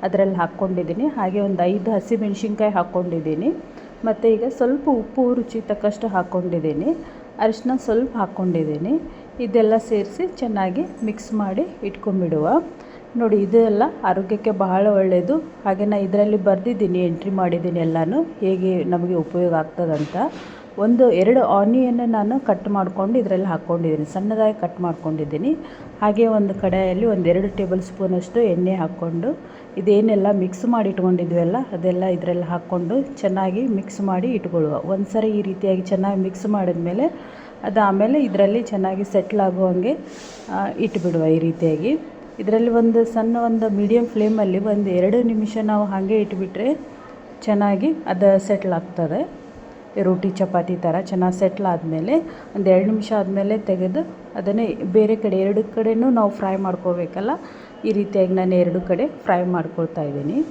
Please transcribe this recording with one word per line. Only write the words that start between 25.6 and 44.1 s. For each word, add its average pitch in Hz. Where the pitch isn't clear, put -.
ಹಾಗೆ 208
ಒಂದು 202
ಕಡಾಯಲ್ಲಿ 190
ಒಂದು 180
ಎರಡು 196
ಟೇಬಲ್ 185
ಸ್ಪೂನಷ್ಟು 185
ಎಣ್ಣೆ 180
ಹಾಕ್ಕೊಂಡು 170
ಇದನ್ನೆಲ್ಲ 202
ಮಿಕ್ಸ್ 185
ಮಾಡಿ 214
ಇಟ್ಕೊಂಡಿದ್ವಲ್ಲ, 175
ಅದೆಲ್ಲ 180
ಇದರಲ್ಲಿ 170
ಹಾಕ್ಕೊಂಡು 175
ಚೆನ್ನಾಗಿ 190
ಮಿಕ್ಸ್ -
ಮಾಡಿ 185
ಇಟ್ಕೊಳ್ಳುವ. 165
ಒಂದು 196
ಸರಿ 220
ಈ 208
ರೀತಿಯಾಗಿ 185
ಚೆನ್ನಾಗಿ 196
ಮಿಕ್ಸ್ 185
ಮಾಡಿದ್ಮೇಲೆ 180
ಅದು 208
ಆಮೇಲೆ 214
ಇದರಲ್ಲಿ 196
ಚೆನ್ನಾಗಿ 190
ಸೆಟ್ಲ್ 196
ಆಗುವಂಗೆ, 185
ಆ, 185
ಇಟ್ಬಿಡುವ 170
ಈ -
ರೀತಿಯಾಗಿ. 165
ಇದರಲ್ಲಿ 220
ಒಂದು 226
ಸಣ್ಣ 226
ಒಂದು 226
ಮೀಡಿಯಮ್ 226